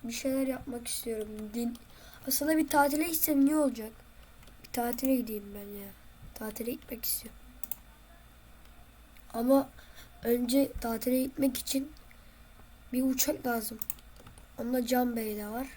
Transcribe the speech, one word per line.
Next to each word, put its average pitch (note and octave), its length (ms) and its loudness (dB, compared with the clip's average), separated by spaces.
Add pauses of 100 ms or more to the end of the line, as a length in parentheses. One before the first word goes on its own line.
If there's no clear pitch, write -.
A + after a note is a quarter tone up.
Bir A#3 80 -6
şeyler C4+ 340 0
yapmak B3+ 420 -6
istiyorum. G#3+ 400 -4 (260)
Din-, A#3+ 220 -2 (520)
aslında D4 280 2
bir D#4 120 4
tatile D4 360 4
gitsem D#4 420 4
iyi D4+ 100 4
olacak. A3+ 360 0 (720)
Bir - 100 -20
tatile B3 440 2
gideyim G#3 380 -4
ben G3+ 260 -14
ya. G3+ 80 -14 (460)
Tatile A3 360 -6
gitmek B3+ 340 -8
istiyorum. - 360 -4 (1900)
Ama C4 360 4 (560)
önce A#3+ 560 4
tatile A#3 420 2
gitmek C4+ 340 0
için C4+ 360 -2 (1000)
bir B3 100 2
uçak C4 440 0
lazım. A3+ 320 -2 (800)
Onda A#3+ 280 0
Can B3 300 2
Bey G#3+ 200 -4
de G#3 100 -6
var. A#3+ 200 -4 (100)